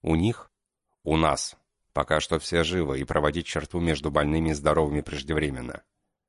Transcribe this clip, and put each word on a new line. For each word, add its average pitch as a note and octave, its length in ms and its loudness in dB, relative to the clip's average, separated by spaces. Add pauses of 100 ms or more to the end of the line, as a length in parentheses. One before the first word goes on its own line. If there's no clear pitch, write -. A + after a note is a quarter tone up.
«У D#2+ 140 2
них?» G2+ 340 0 (540)
«У D#2 120 2
нас. D#2 400 0 (380)
Пока D2+ 260 0
что D#2+ 200 -2
все E2+ 240 0
живы, D#2 360 -2
и C2+ 40 -4
проводить D2+ 420 0
черту D#2 340 -6
между D#2 300 0
больными D2+ 400 2
и D#2 40 2
здоровыми D2 480 2
преждевременно». B2 840 -4 (460)